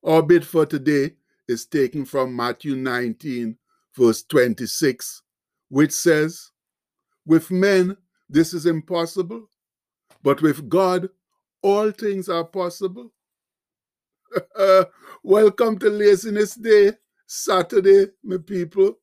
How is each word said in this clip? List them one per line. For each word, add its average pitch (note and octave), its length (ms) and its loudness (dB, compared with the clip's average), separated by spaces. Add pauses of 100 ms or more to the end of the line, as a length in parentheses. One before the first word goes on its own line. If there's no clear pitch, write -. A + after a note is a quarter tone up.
Our D#3+ 200 4
bit D3+ 220 2
for D#3+ 200 0
today D3 480 -2 (340)
is A#2 200 -6
taken C3+ 380 -4
from B2+ 300 -4
Matthew A#2+ 400 -6
nineteen, B2 840 -6 (360)
verse A#2 280 2
twenty-six, B2 960 -2 (480)
which D3 220 0
says, D#3+ 580 -2 (800)
"With D#3+ 240 2
men, F#3+ 460 0 (300)
this D#3+ 280 0
is D#3 100 -6
impossible, F3 840 -4 (760)
but C#3 180 0
with D3+ 260 0
God, F#3 420 0 (520)
all G4 300 0
things G3+ 380 -6
are E3+ 160 -2
possible." F#3+ 680 -10 (1400)
<laughs> F#3+ 320 4 (360)
Welcome G#3+ 540 2
to G#3 140 0
Laziness G#3 640 0
Day, G#3+ 380 4 (340)
Saturday, G3 800 2 (160)
my F#3 140 -6
people. F#3+ 640 -2